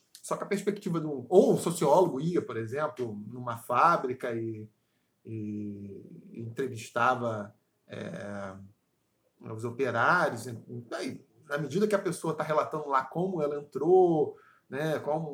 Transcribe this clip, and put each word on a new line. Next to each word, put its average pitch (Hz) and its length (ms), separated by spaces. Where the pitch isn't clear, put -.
Só - 140
que - 80
a - 40
perspectiva 196 520
de 156 80
um, 131 220
ou 196 240
um 151 40
sociólogo 156 640
ia, 170 220
por 113 160
exemplo, 113 720
numa 120 300
fábrica 127 800
e, 110 320
e 104 800
entrevistava, 117 1200
é, 101 640
os 110 240
operários, 123 840
e, 123 40
e 120 420
aí, 269 320
na 143 100
medida 156 300
que 202 80
a 196 40
pessoa 170 360
tá 156 80
relatando 151 460
lá 131 160
como 175 360
ela 147 180
entrou, 165 760
né, 147 300
qual, 147 220